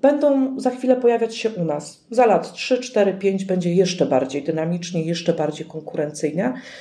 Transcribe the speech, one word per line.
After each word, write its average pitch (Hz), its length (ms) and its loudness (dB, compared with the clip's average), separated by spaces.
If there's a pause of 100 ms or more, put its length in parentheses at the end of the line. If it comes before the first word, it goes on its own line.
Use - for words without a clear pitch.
będą 277 580 4
za 254 100 0
chwilę 254 260 2
pojawiać 233 400 2
się 226 140 -2
u 180 140 -4
nas. 151 460 -6
Za 240 160 4
lat 190 260 2
trzy, - 260 -2
cztery, 202 360 0
pięć 190 300 -2
będzie 175 300 0
jeszcze 180 320 2
bardziej 135 360 0
dynamicznie, 165 600 -4
jeszcze 165 300 -2
bardziej 156 340 -4
konkurencyjnie. 156 880 -4 (280)